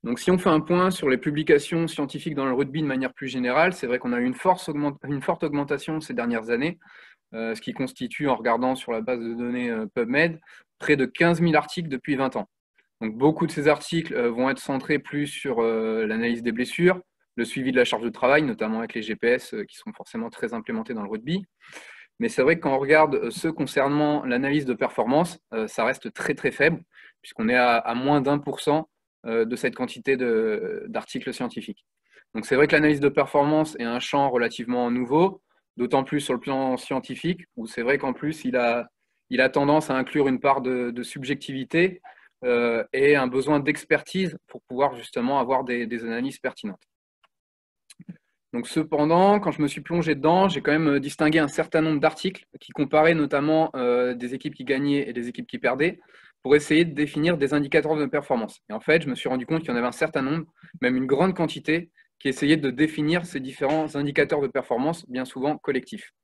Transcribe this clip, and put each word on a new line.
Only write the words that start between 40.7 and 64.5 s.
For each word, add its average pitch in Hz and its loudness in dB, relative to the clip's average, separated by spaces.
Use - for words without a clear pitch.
de 120 -8
subjectivité, 143 -2
euh, 120 2
et 143 6
un 131 2
besoin 135 2
d'expertise 151 -2
pour - -20
pouvoir 127 0
justement 123 -4
avoir 131 0
des, 120 -4
des 113 -6
analyses 120 -6
pertinentes. 113 -8
Donc, 120 -8
cependant, 165 4
quand 175 -2
je 151 -2
me 143 2
suis 151 -6
plongé 160 -2
dedans, 170 4
j'ai 143 -4
quand 147 2
même 143 2
distingué 151 2
un 147 2
certain 160 0
nombre 156 2
d'articles 131 -2
qui - -20
comparaient 156 4
notamment, 151 2
euh, 123 2
des 120 -6
équipes 135 -8
qui 127 -14
gagnaient 139 0
et 120 -10
des 120 -6
équipes 123 -12
qui - -10
perdaient 131 0
pour 135 6
essayer 156 6
de 165 -2
définir 151 0
des 139 0
indicateurs 151 2
de 151 0
performance. 127 -2
Et 107 -8
en 113 -6
fait, 156 4
je 143 -4
me 123 -2
suis - -6
rendu 127 -2
compte 160 0
qu'il 160 -8
y - 0
en 120 0
avait 120 0
un 120 -2
certain 156 -2
nombre, 151 -2
même 127 2
une 131 0
grande 151 2
quantité, 160 -2
qui 139 -4
essayaient 147 2
de 139 -2
définir 156 0
ces 143 -8
différents 147 -2
indicateurs 143 0
de 135 -2
performance, 135 -2